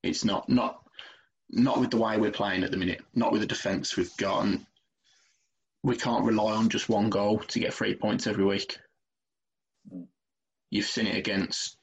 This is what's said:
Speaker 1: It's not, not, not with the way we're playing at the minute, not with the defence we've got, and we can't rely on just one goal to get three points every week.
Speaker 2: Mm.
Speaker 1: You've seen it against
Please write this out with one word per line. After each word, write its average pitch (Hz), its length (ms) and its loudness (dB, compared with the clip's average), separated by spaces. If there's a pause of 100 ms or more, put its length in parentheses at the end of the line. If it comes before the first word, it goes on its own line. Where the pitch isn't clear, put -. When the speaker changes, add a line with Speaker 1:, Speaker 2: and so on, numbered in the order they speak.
Speaker 1:
It's - 220 -2
not, - 240 0
not, 123 340 0 (680)
not 127 300 2
with 123 100 2
the 123 60 0
way 110 220 2
we're 107 120 2
playing 95 340 -2
at 92 60 -2
the 92 60 -4
minute, 92 260 -2 (120)
not 117 180 2
with 110 80 2
the 104 60 0
defence - 500 -4
we've 90 220 -2
got, 98 260 0
and 101 220 0 (1160)
we 123 140 2
can't 117 280 0
rely 110 280 2
on 110 160 2
just - 220 -2
one 107 180 4
goal 104 300 2
to - 220 -4
get - 120 -2
three 104 220 -2
points 104 320 -2
every 98 180 2
week. 98 340 0 (1160)
Speaker 2:
Mm. - 120 -12 (640)
Speaker 1:
You've 104 160 -2
seen 113 200 -2
it 92 100 0
against - 680 -4